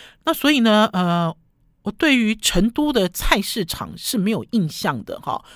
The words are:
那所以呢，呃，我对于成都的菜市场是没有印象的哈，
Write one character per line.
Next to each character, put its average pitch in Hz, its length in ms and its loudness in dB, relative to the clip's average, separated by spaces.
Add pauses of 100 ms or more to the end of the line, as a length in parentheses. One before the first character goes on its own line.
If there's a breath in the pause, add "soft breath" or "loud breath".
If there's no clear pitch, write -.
(240 loud breath)
那 320 100 0
所 285 160 0
以 294 120 4
呢， 220 320 4
呃， 170 420 0 (480)
我 208 80 -6
对 285 260 2
于 220 160 2
成 208 380 0
都 302 200 0
的 208 180 2
菜 - 300 0
市 202 240 -4
场 - 320 -10
是 - 220 -6
没 202 140 0
有 170 200 -4
印 202 160 0
象 143 380 -6
的 - 140 -12
哈， - 200 -6 (160 loud breath)